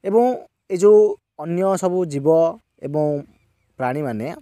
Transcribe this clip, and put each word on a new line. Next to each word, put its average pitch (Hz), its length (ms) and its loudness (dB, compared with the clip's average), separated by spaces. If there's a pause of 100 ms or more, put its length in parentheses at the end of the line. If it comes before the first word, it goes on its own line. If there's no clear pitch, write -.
ଏବଂ 208 200 0 (460)
ଏ 190 80 -4
ଯେଉଁ 208 220 6 (400)
ଅନ୍ୟ 170 240 -4 (140)
ସବୁ 180 280 -2
ଜୀବ 143 220 -4 (540)
ଏବଂ 151 240 -4 (720)
ପ୍ରାଣୀମାନେ 127 480 -6 (140)